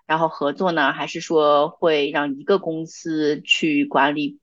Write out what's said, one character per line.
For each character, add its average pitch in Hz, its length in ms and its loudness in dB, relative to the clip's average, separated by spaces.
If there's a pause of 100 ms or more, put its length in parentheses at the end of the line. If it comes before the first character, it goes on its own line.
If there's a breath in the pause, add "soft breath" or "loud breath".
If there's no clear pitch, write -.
然 160 120 0
后 165 100 2
合 147 240 -2
作 180 200 -2
呢， 147 200 2
还 147 140 -8
是 165 140 -10
说 151 480 4
会 151 420 0
让 147 280 -4
一 143 60 -16
个 196 140 2
公 160 280 -6
司 156 560 -2
去 147 420 0
管 143 300 2
理 147 280 -6